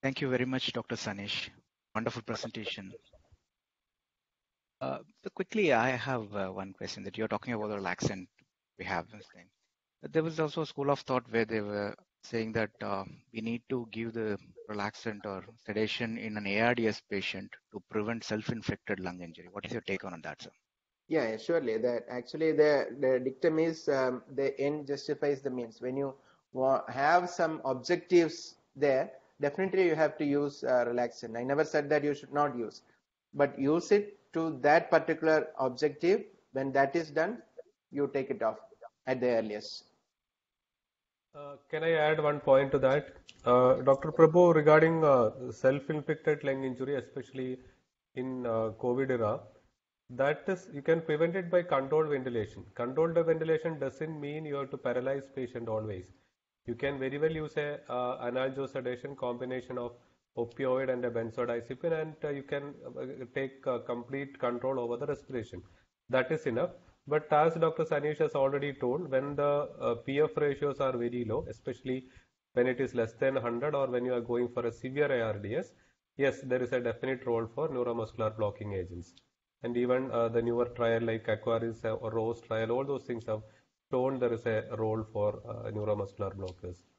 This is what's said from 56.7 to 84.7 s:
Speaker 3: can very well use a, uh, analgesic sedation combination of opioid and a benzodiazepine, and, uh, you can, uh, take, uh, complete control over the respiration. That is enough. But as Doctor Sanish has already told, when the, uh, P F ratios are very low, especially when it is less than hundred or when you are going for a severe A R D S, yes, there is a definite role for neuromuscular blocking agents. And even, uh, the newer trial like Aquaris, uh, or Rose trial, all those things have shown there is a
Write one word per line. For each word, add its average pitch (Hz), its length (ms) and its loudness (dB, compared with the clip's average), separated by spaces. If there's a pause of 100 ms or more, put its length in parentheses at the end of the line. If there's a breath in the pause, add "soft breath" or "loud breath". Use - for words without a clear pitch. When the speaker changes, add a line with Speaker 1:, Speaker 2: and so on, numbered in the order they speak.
Speaker 3:
can 139 240 -2
very 135 200 -2
well 156 140 2
use 156 240 -6
a, 147 220 -2 (100)
uh, 123 400 -2
analgesic 131 440 -2
sedation 127 440 -6
combination 123 600 -6
of 120 140 -6 (440 soft breath)
opioid 127 560 0
and 123 120 -2
a 120 60 0
benzodiazepine, 120 920 -2
and, 156 120 -8 (100)
uh, 147 60 -2
you 139 120 -6
can, 143 320 -6 (120)
uh, 131 380 -10 (100)
take, 135 340 -6
uh, 123 100 0
complete 127 600 -8
control 127 420 -2
over 120 160 -2
the 139 100 -6
respiration. 127 560 -8 (460 soft breath)
That 131 240 2
is 156 140 -2
enough. 131 240 0 (360 soft breath)
But 151 260 0
as 160 220 6
Doctor 160 300 2
Sanish 151 340 -2
has 156 160 2
already 139 400 2
told, 135 360 -2
when 139 240 0
the, 143 340 2 (120)
uh, 120 140 0
P 135 260 -2
F 156 160 4
ratios 143 440 0
are 131 160 2
very 120 280 -2
low, 113 240 -2
especially 127 560 -6 (480 loud breath)
when 123 140 4
it 127 140 0
is 127 140 -2
less 113 200 0
than 135 220 0
hundred 123 380 -2
or 135 140 0
when 123 160 0
you 127 100 0
are 120 60 0
going 120 280 0
for 120 180 -2
a 113 40 0
severe 139 400 -2
A 123 120 2
R 107 160 -2
D 101 180 -4
S, 190 160 -6 (460 soft breath)
yes, 139 240 2
there 127 200 0
is 120 100 -2
a 123 80 0
definite 123 460 -4
role 113 280 0
for 151 140 -2
neuromuscular 117 680 -2
blocking 104 380 -4
agents. 90 400 -8 (480)
And 120 140 -2
even, 127 360 2
uh, 117 160 2
the 117 140 2
newer 120 240 2
trial 117 360 2
like 113 240 -2
Aquaris, 113 580 -2
uh, 110 100 -2
or 110 180 -6
Rose 113 300 -2
trial, 113 280 -2
all 131 140 0
those 135 200 -4
things 113 220 -6
have 110 140 -2 (500 soft breath)
shown 131 300 0
there 120 120 2
is 110 140 -4
a 107 180 0 (140)